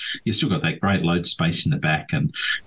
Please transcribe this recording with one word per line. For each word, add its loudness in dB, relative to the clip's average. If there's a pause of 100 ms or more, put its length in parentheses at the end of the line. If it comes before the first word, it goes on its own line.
(240)
you've 0
still 0
got 0
that -2
great 2
load 2
space 0
in 2
the 2
back, 0
and 0 (320)